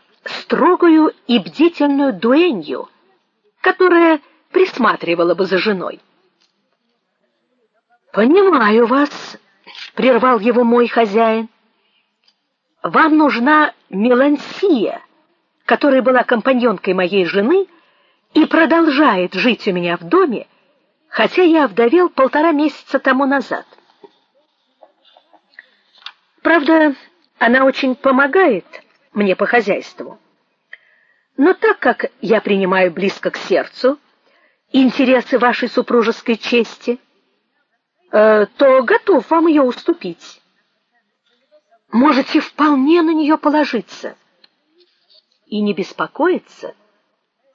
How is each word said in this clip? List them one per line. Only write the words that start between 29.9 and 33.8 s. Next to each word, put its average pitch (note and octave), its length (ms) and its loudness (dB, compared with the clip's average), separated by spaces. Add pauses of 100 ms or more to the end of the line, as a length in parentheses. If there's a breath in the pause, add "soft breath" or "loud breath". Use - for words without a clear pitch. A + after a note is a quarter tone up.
Но D#4 180 2
так - 240 -2
как - 320 -4 (100)
я G#3 200 0
принимаю F#3+ 500 0
близко F3+ 400 -6
к - 60 -8
сердцу A3+ 640 -4 (720)